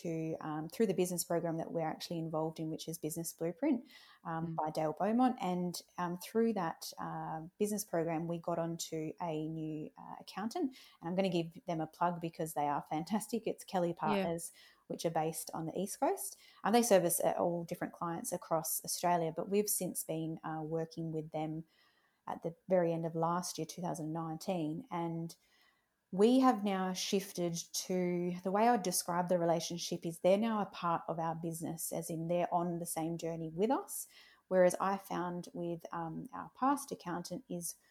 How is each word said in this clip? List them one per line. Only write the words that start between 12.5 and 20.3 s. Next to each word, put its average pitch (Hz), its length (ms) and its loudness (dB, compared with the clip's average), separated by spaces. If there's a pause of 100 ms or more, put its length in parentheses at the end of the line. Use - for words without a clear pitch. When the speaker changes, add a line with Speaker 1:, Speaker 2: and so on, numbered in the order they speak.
Speaker 1:
they 147 120 0
are 147 220 0
fantastic. 196 580 -2
It's - 180 -4
Kelly 175 260 2
Speaker 2:
Yeah. - 160 -4
Speaker 1:
Partners, 170 440 0 (360)
which - 180 -4
are 170 60 0
based 160 420 -2
on 165 140 -6
the - 120 -4
East 196 220 -4
Coast. 370 380 0 (260)
And 202 100 4
they 240 80 8
service, 175 380 6
uh, - 180 4
all 170 260 2
different - 280 -6
clients 170 400 -6
across 165 500 0
Australia, 170 540 2
but 175 140 -4
we've 208 180 4
since - 360 -2
been, 160 380 -4